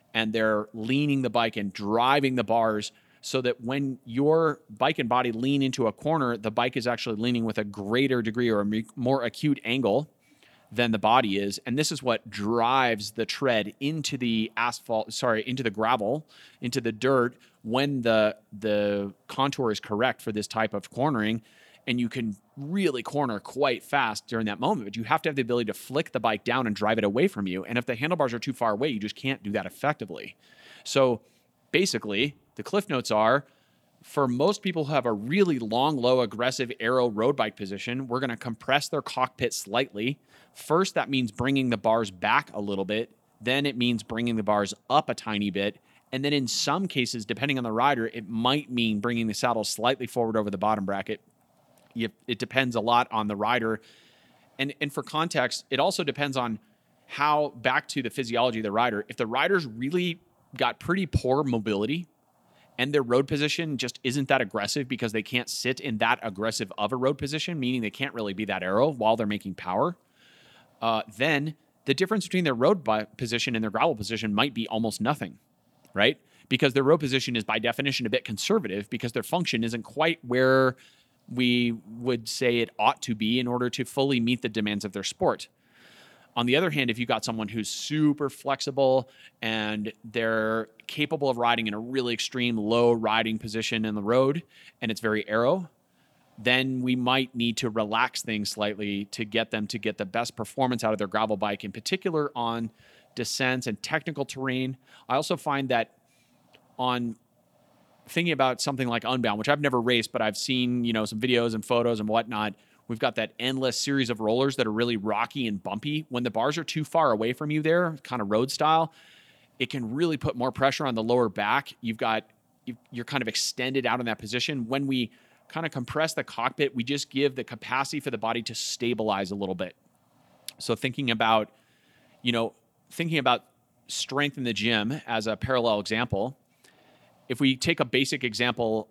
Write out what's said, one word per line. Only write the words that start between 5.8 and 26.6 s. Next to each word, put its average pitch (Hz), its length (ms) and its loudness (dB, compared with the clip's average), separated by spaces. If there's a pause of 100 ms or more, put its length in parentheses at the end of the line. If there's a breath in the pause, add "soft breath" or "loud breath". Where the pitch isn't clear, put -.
a 107 40 0
corner, 139 460 0
the 107 140 -4
bike 120 260 0
is 117 80 -2
actually 120 300 -2
leaning 117 280 0
with 110 140 -2
a 107 60 0
greater 113 580 0
degree 113 280 0
or 104 120 4
a 101 40 2
me-, 110 200 0 (100)
more 127 280 2
acute 139 420 0
angle 123 420 2 (640 soft breath)
than 117 200 2
the 110 80 2
body 107 380 4
is. 101 280 -2
And 123 120 -2
this 151 140 0
is 151 120 -6
what 113 260 -2
drives 113 800 2
the 110 140 -4
tread 110 540 0
into 147 380 -4
the 113 380 0
asphalt, 113 580 -2
sorry, 113 340 0
into 131 160 -4
the 113 80 -2
gravel, 113 540 0 (360 loud breath)
into 127 180 -4
the 113 120 0
dirt 123 440 2 (280 soft breath)
when 131 380 0
the, 110 360 4 (200)
the 101 560 0 (140)
contour 135 440 -2
is 101 80 -4
correct 110 420 -2
for 113 100 -6
this 104 160 -4
type 110 260 -2
of 101 160 -8
cornering. 117 520 0 (440 soft breath)
And 123 140 0
you 120 100 0
can 110 280 -6 (180)
really 147 480 -2
corner 131 360 -2
quite 131 440 -2
fast 120 440 -2
during 113 180 -2
that 104 140 -4
moment, 131 260 0
but 104 100 -10
you 113 80 -4
have 147 200 2
to 160 60 0
have 143 60 -2
the 139 60 2
ability 120 240 0
to 104 80 -2
flick - 380 -4
the 127 80 -2
bike 110 240 2
down 120 240 2